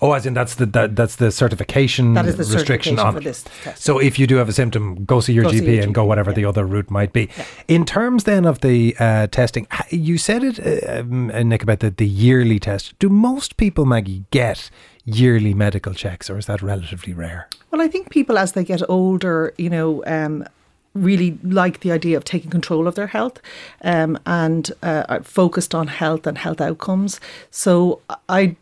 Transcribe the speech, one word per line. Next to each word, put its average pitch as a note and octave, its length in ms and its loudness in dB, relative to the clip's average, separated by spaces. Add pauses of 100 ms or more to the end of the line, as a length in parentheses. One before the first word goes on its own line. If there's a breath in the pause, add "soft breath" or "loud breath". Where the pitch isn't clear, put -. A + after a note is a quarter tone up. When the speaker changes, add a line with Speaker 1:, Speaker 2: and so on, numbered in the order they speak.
Speaker 1:
Oh, C#3+ 120 4
as C3+ 120 -2
in C3 80 -4
that's A#2+ 220 -2
the, B2+ 100 0
that, G#2+ 320 0
that's A2+ 200 0
the A#2 140 2
certification B2 840 2
Speaker 2:
That A2+ 100 4
is - 120 0
the - 80 -2
Speaker 1:
restriction B2 520 0
Speaker 2:
certification - 40 2
Speaker 1:
on G#2 120 2
Speaker 2:
for C#3+ 80 -8
Speaker 1:
it. C#3+ 40 -10
Speaker 2:
this C3 200 -10 (180)
test. - 200 -14
Speaker 1:
So C#3 160 2
if C3+ 200 2
you C3 80 4
do C3 100 4
have A#2+ 120 2
a G#2+ 40 -2
symptom, G#2 520 -2
go A#2+ 160 2
see A#2 140 2
your A2+ 100 6
Speaker 2:
Go E3+ 60 4
see A2 100 4
Speaker 1:
G E3 60 0
P A#2 80 4
Speaker 2:
your G#2 100 2
Speaker 1:
and G2+ 100 0
go A2+ 80 2
Speaker 2:
G - 20 4
P, G2+ 40 4
Speaker 1:
whatever G#2 220 2
Speaker 2:
yeah. G2+ 60 -4
Speaker 1:
the G#2 100 0
other G2+ 180 0
route G2 260 -2
might G2+ 220 0
be. A2 240 0
Speaker 2:
Yeah. - 80 -10 (240 loud breath)
Speaker 1:
In E3 160 4
terms A#3 400 0
then G3 220 2
of C#3+ 140 2
the, A#2+ 380 2
uh, A2 280 2
testing, A#2+ 440 -2
h-, - 220 -8
you E3+ 240 0
said A3+ 260 -2
it, C4 160 -2
uh, - 420 -4
um, A#2+ 340 -4
uh, A#2 80 0
Nick, A2+ 200 2
about A2 180 0
the, G#2+ 100 0
the G#2 180 0
yearly A2+ 500 4
test. - 400 -8
Do G3 120 2
most B3 480 2
people, G3 260 2
Maggie, G2 460 0
get B2 400 -2 (340 soft breath)
yearly A2+ 480 4
medical G2+ 400 0
checks, F2+ 380 -10
or G2 80 -6
is G#2 80 -8
that G2 160 -4
relatively F#2+ 500 -6
rare? E2+ 340 -10 (240)
Speaker 2:
Well, D#4+ 120 0
I D#4+ 60 2
think F#4 200 -6
people B3 300 2
as F#3 140 0
they F#3 120 0
get F3 240 -2
older, F#3 720 0
you F3 100 -2
know, D#3+ 380 0
um, D#3 400 -4 (480)
really F3+ 480 2
like F3+ 380 0
the F3+ 100 -2
idea E3 260 0
of - 80 -4
taking E3 240 -6
control E3 380 -2
of F3 80 -2
their G3+ 140 -6
health, A3+ 320 -6 (420 loud breath)
um, D#3+ 340 0 (100)
and, E3 440 -2 (120)
uh, D#3 260 -4
are - 160 -4
focused F3+ 500 0
on D#3+ 140 -2
health D#3+ 360 -4
and D3+ 140 -6
health D#3 220 -6
outcomes. F#3 600 -4 (300 loud breath)
So F3+ 500 2 (280)
I F#3 340 2